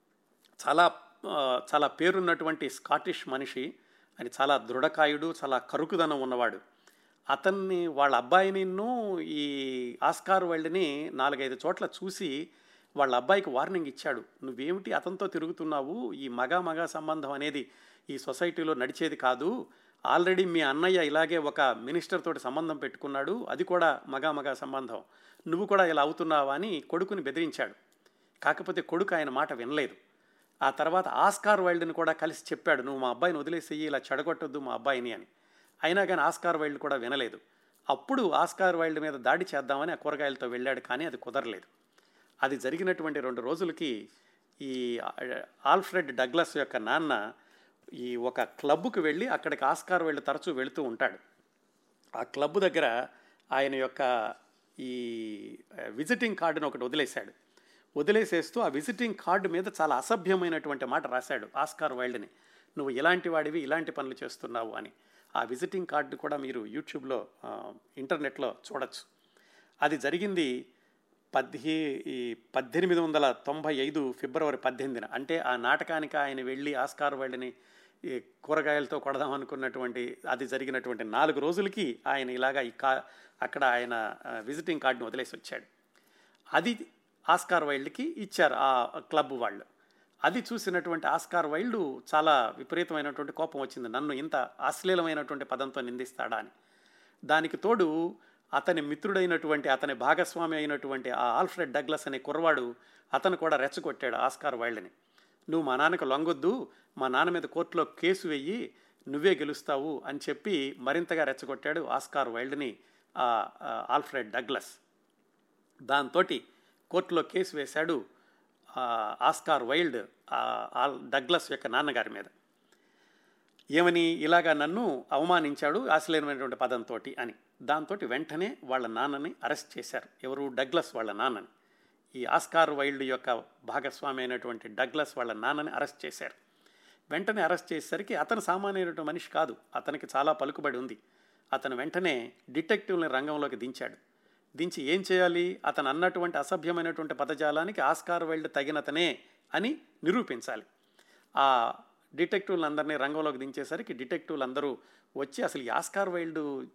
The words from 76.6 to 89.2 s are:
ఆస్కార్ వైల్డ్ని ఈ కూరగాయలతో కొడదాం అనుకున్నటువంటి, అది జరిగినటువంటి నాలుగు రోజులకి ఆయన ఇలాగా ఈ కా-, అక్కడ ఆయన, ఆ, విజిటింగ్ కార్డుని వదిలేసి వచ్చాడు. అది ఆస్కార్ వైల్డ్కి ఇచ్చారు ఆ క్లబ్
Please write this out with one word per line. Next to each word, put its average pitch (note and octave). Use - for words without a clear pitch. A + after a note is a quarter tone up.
ఆస్కార్ C#3+
వైల్డ్ని B2+
ఈ B2+
కూరగాయలతో D3
కొడదాం C#3
అనుకున్నటువంటి, B2+
అది B2+
జరిగినటువంటి B2+
నాలుగు C#3
రోజులకి F3
ఆయన C3+
ఇలాగా C3
ఈ A#2+
కా-, C3
అక్కడ C#3
ఆయన, A#2+
ఆ, A#2+
విజిటింగ్ D3+
కార్డుని B2
వదిలేసి A#2+
వచ్చాడు. -
అది F#3+
ఆస్కార్ E3+
వైల్డ్కి D3
ఇచ్చారు F3+
ఆ C3
క్లబ్ C#3